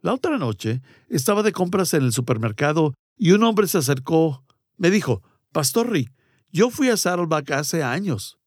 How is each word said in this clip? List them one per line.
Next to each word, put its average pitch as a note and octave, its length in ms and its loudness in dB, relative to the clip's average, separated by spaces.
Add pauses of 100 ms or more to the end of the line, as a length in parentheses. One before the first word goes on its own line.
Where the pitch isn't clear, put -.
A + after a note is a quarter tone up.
La G3 120 -2
otra D4 240 -4
noche A#2+ 440 -4 (280)
estaba G3+ 340 0
de G#3 80 2
compras F3+ 420 -2
en D3+ 100 2
el B2 100 2
supermercado C3+ 800 0 (240)
y F3 140 4
un G#3 120 6
hombre A3 240 2
se F#3+ 120 0
acercó. C#3+ 640 0 (320)
Me F3 120 2
dijo, D3+ 320 0 (300)
"Pastor A3+ 400 0
Rick, C#3+ 220 -2 (360)
yo G#3+ 200 2
fui C4 180 0
a A#3 80 4
Saddleback E3 560 -2
hace D3 320 -2
años C3+ 640 -4